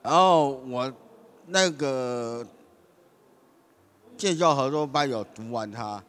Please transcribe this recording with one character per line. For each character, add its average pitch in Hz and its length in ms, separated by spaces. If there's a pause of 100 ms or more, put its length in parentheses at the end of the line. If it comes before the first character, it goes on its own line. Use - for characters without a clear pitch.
然 135 120
后 165 380
我 131 400 (560)
那 185 240
个 123 760 (1700)
建 190 180
教 160 200
合 135 160
作 151 160
班 143 200
有 113 140 (140)
读 113 160
完 110 180
它 107 380